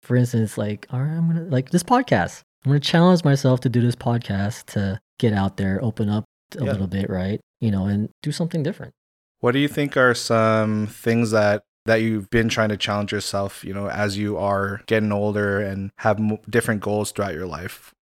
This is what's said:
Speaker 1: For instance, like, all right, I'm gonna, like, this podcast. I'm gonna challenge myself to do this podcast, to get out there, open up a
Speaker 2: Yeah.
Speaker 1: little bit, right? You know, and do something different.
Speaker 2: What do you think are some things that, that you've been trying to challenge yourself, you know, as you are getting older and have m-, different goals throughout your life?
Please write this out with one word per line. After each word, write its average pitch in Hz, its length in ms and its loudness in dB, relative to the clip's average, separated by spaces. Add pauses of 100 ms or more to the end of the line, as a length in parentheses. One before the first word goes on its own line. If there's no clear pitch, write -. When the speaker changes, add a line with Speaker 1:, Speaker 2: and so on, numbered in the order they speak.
Speaker 1:
For 123 140 0
instance, 120 400 2
like, 104 340 -6
all 127 100 -4
right, 156 180 -2
I'm 165 80 2
gonna, 165 240 0
like, 131 200 0
this 175 120 2
podcast. 175 580 0 (240)
I'm 131 60 0
gonna 143 100 4
challenge 175 440 4
myself 135 360 4
to 127 80 0
do 120 140 2
this 117 140 2
podcast, 107 760 -2
to 98 280 -2 (180)
get 113 160 2
out 98 240 0
there, 98 240 0
open 110 260 -2
up 104 160 0 (340)
a 123 60 -2
Speaker 2:
Yeah. 104 80 0
Speaker 1:
little 98 140 -2
bit, 95 240 -2
right? 95 280 -2 (220)
You 113 100 2
know, 95 160 0
and 101 220 0 (140)
do 151 100 -4
something 165 300 -2
different. - 300 -6 (480)
Speaker 2:
What 120 120 2
do 135 80 2
you 143 80 2
think 143 280 -2
are 127 180 4
some 110 760 0
things 113 440 0
that, 104 300 2 (240)
that 113 160 4
you've 110 280 -2
been 113 180 2
trying 110 220 0
to 104 60 -2
challenge 104 360 -2
yourself, 101 520 -4
you 95 100 -10
know, 98 140 -6
as 101 300 -2
you 104 180 -2
are 98 500 -2
getting 107 260 2
older 101 480 0
and 98 380 -6
have 107 200 2
m-, 107 200 0 (120)
different 113 300 0
goals 104 320 -2
throughout 98 220 -4
your 87 120 -8
life? 87 460 -12 (120)